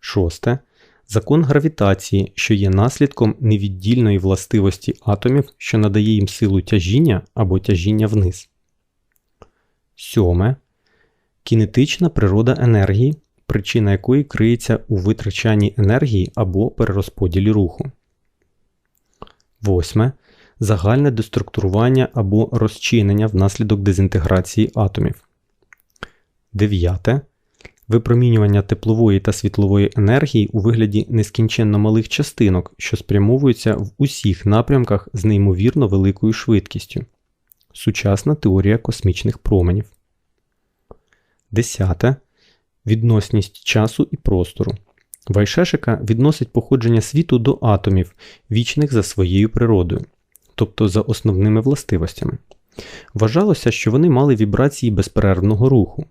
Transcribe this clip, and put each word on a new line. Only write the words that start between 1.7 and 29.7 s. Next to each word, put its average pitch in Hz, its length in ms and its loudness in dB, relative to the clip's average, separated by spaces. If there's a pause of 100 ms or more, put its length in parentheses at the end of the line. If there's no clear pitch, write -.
що - 200 -2
є 98 160 0
наслідком 113 720 0
невіддільної 104 800 0
властивості 95 840 0
атомів, 123 460 0 (100)
що - 200 -2
надає 107 320 2
їм 104 180 2
силу 98 340 0
тяжіння 107 600 0 (120)
або 95 240 0
тяжіння 107 480 0
вниз. 101 440 -2 (1500)
Сьоме. 98 600 0 (840)
Кінетична 120 680 0
природа 110 520 2
енергії, 113 540 2 (320)
причина 104 460 -2
якої 127 320 0
криється 117 540 0 (100)
у 110 80 -2
витрачанні 104 800 -2
енергії 110 580 0
або 98 360 -2
перерозподілі 98 800 -2
руху. 104 400 -2 (1700)
Восьме. 107 500 0 (480)
Загальне 110 500 2
деструктурування 113 1040 0
або 107 380 0
розчинення 110 720 0
внаслідок 101 540 0
дезінтеграції 95 960 0
атомів. - 540 -4 (1200)
Дев'яте. 101 680 0 (680)
Випромінювання 113 720 2
теплової 110 580 0
та 101 120 -2
світлової 101 640 0